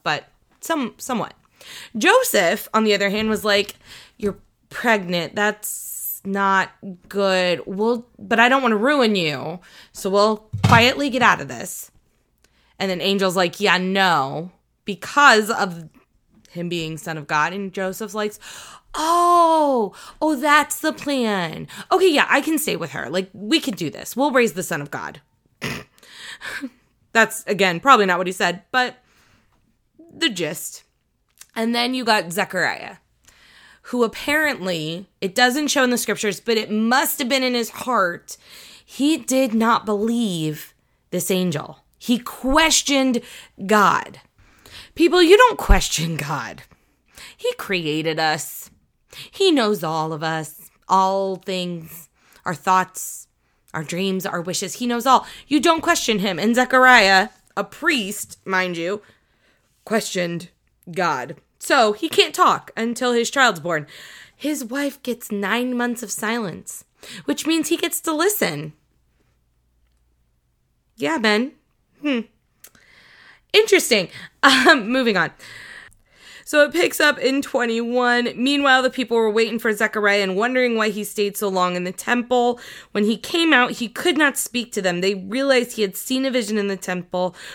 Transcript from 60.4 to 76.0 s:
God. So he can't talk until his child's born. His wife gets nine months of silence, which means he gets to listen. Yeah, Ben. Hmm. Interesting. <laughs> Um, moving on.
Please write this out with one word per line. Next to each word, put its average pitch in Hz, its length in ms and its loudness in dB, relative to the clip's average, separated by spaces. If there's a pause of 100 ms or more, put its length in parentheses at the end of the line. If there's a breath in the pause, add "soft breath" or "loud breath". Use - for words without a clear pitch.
God. 156 460 -4 (220)
So 233 340 2
he 320 160 -6
can't 339 260 2
talk 277 420 2
until 240 360 -4
his 233 180 0
child's 233 300 0
born. 156 260 -4 (500 loud breath)
His 277 280 -6
wife 277 380 -6
gets 240 300 -8
nine 226 440 -2
months 240 260 -4
of 196 100 -12
silence, 220 720 -6 (400 loud breath)
which 294 220 -4
means 320 220 0
he 330 80 0
gets 330 260 -4
to - 120 -2
listen. 156 600 -2 (2250)
Yeah, 294 220 -2
Ben. 220 340 0 (480)
Hmm. 269 200 -2 (1300 soft breath)
Interesting. 339 640 4
<laughs> - 40 -20 (240 loud breath)
Um, 269 460 6
moving 240 280 2
on. 160 160 0 (1120 loud breath)